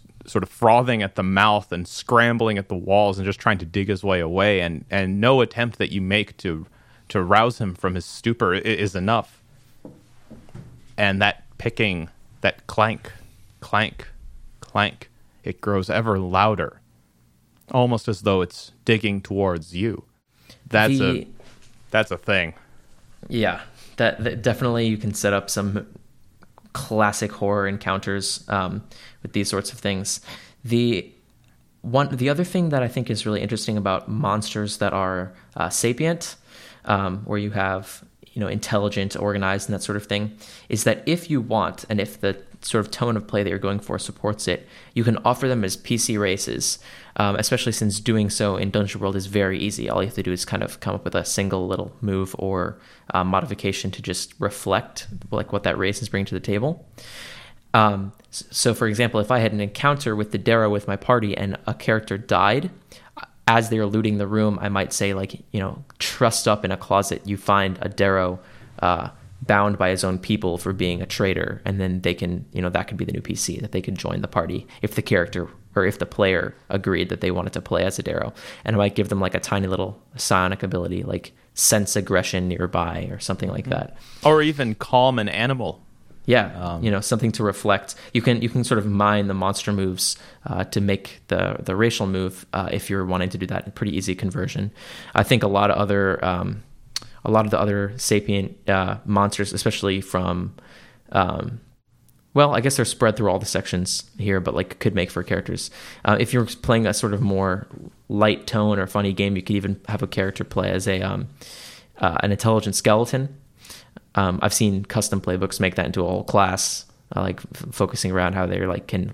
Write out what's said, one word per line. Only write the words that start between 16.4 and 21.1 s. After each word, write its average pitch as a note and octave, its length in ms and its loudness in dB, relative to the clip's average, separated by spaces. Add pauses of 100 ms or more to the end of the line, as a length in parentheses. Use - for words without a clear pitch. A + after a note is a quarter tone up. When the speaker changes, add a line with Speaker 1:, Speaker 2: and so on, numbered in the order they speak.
Speaker 1:
almost B2 360 2
as G#2+ 140 -2
though G2 200 4
it's - 320 -8 (120)
digging G#2 360 2
towards F2+ 520 -2
you. G2 300 -2 (640)
That's A2 260 6
a, C3+ 40 4
Speaker 2:
The - 300 0 (600)